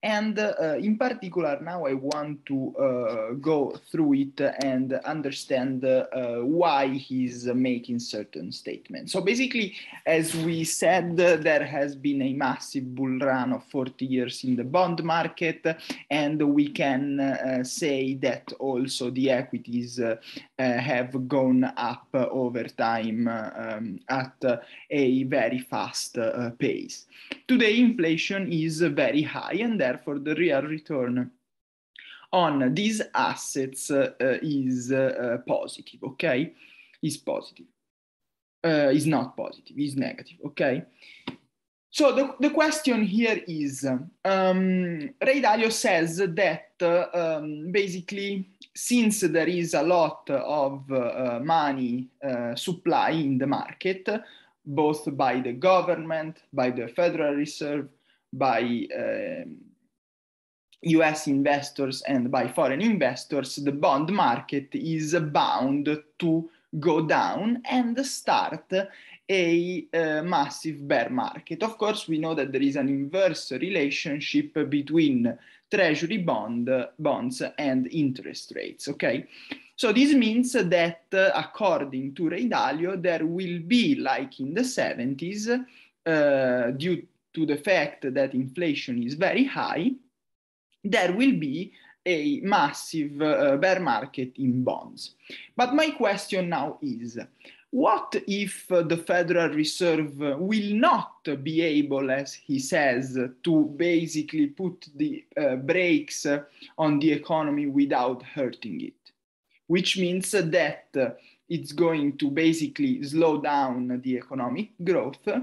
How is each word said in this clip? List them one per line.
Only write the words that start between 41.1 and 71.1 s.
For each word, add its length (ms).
So 220
the, 280
the 80
question 540
here 440
is, 380
um, 1200
Ray 160
Dalio 300
says 460
that, 540
uh, 320
um, 580
basically, 760
since 460
there 260
is 280
a 80
lot 460
of, 600
uh, 500
money, 680
uh, 340
supply 560
in 260
the 100
market, 600
both 500
by 240
the 140
government, 880
by 180
the 200
Federal 460
Reserve, 520
by, 600
um, 600
U 200
S 240
investors 760
and 260
by 180
foreign 340
investors, 760
the 160
bond 420
market 600
is 420
bound 720
to 300
go 280
down 580
and 400
start 640
a, 640
uh, 300
massive 640
bear 220
market. 540